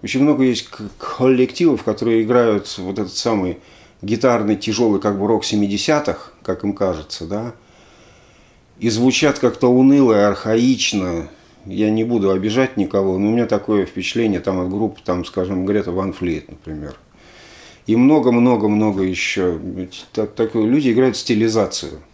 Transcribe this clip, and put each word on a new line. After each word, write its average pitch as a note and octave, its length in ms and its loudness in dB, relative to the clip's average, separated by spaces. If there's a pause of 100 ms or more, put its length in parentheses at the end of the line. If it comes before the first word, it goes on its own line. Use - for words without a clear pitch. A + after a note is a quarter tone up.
Очень B2+ 220 -2
много C#3 200 2
есть B2 240 0
к-, G#2+ 300 -14
коллективов, C3 840 2
которые A2+ 400 0
играют A2+ 540 2
вот F#2+ 220 -8
этот F#2+ 160 -6
самый F#2+ 440 -2 (420)
гитарный, A2 540 0
тяжёлый, G#2+ 460 0
как G2+ 180 -2
бы, G2+ 80 -2
рок G#2+ 160 0
семидесятых, G#2 920 -2 (100)
как F#2 200 -6
им G2+ 100 -2
кажется, E2 520 -6
да, G#2+ 280 -8 (1300)
и A#2+ 100 0
звучат B2+ 500 2
как-то B2 280 2
уныло C3 460 6
и G#2 80 4
архаично. G#2 1080 0 (360)
Я G2 240 -2
не A2 140 0
буду A2+ 260 0
обижать G#2+ 480 0
никого, F#2+ 400 0
но G2+ 120 2
у - 20 0
меня A#2 160 0
такое G#2 380 0
впечатление G2 540 -2
там F#2 200 -4
от F2+ 100 -4
группы, G#2 340 -4
там, F2+ 220 -4
скажем, F#2 400 -4
Грета G2+ 260 -2
Ван F#2 220 -4
Флит, D#2+ 360 -6
например. D2+ 460 -14 (920)
И A2 80 4
много-много-много A#2 1080 4
ещё. F2+ 540 -2
Ведь - 560 -10
та-, G#2+ 140 -2
так, A2+ 260 -4
люди A#2+ 380 2
играют B2 260 2
стилизацию. G#2+ 840 -2 (120)